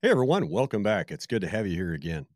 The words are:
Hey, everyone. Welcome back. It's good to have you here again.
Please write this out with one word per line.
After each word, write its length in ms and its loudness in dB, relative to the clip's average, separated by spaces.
Hey, 60 6
everyone. 400 4
Welcome 320 0
back. 300 0
It's 160 -12
good 140 -2
to 60 -4
have 200 -2
you 80 -2
here 180 -2
again. 320 -6